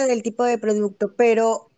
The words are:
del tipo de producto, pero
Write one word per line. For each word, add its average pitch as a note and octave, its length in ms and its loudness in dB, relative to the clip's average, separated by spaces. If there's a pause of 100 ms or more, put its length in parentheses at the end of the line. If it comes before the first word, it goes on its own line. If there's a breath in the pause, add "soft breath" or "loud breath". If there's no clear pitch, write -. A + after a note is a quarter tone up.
del A#3+ 160 0
tipo A#3 220 -4
de A#3+ 140 0
producto, G#3 580 -2
pero A3+ 600 0